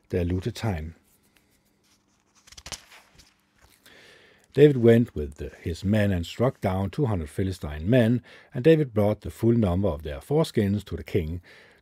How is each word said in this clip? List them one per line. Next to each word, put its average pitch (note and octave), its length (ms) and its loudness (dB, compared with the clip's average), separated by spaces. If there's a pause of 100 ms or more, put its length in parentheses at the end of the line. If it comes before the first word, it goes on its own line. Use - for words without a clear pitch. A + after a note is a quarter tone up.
the F2+ 140 -2
allotted F#2 320 -4
time. E2+ 400 -6 (3500)
David C#3+ 240 6
went A#2 360 4
with C#2+ 200 -8
the, - 160 -12 (100)
his F2 240 -8
men G2+ 260 2
and F2 140 -2
struck - 380 -4
down F#2+ 260 -2
two D3 160 -4
hundred F2 240 -4
Philistine E2+ 640 -6
men, A#2+ 320 2 (320)
and B2+ 100 -4
David D3+ 300 4
brought G#2 260 0
the E2 100 -12
full A2+ 220 0
number G2+ 360 0
of D2+ 140 -6
their C#2+ 180 -10
foreskins G#2+ 640 -2
to - 120 -10
the - 80 -10
king E2+ 380 -4 (400)